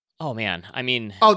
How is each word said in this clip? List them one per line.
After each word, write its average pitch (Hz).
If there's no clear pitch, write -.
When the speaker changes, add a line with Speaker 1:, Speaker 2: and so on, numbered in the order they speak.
Speaker 1:
Oh, 151
man. 101
I 131
mean, 120
Speaker 2:
Oh, 220